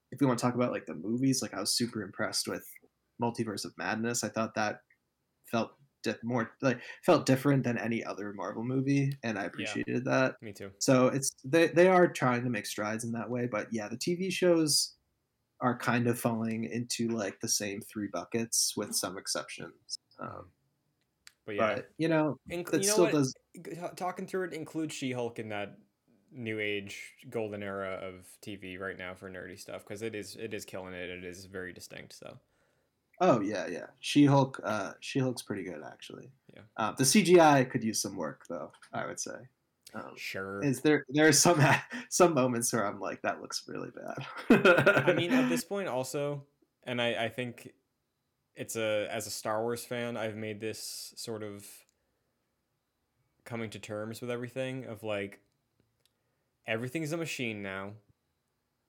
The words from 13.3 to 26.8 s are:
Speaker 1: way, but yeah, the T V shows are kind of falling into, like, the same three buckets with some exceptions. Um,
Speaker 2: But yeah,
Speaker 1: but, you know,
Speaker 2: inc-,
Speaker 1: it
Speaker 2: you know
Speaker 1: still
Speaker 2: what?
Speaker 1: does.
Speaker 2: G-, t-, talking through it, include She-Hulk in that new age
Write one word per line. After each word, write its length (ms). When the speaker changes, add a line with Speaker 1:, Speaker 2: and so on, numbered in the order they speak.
Speaker 1:
way, 160
but 260
yeah, 160
the 100
T 180
V 140
shows 640
are 180
kind 280
of 120
falling 460
into, 440
like, 320
the 80
same 320
three 320
buckets 640
with 180
some 240
exceptions. 800
Um, 320
Speaker 2:
But 100
yeah, 180
Speaker 1:
but, 240
you 100
know, 300
Speaker 2:
inc-, 240
Speaker 1:
it 40
Speaker 2:
you 80
know 60
Speaker 1:
still 60
Speaker 2:
what? 140
Speaker 1:
does. 220
Speaker 2:
G-, 200
t-, 60
talking 300
through 220
it, 40
include 400
She-Hulk 460
in 120
that 280
new 280
age 560